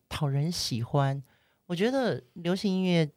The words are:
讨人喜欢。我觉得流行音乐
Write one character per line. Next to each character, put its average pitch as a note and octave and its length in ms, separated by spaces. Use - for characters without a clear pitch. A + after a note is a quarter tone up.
讨 - 180
人 C#3+ 240
喜 A#2 320
欢。 C#3 400
我 F3 80
觉 G3+ 140
得 A3+ 320
流 F3 220
行 F#3+ 180
音 F#3 100
乐 E3+ 340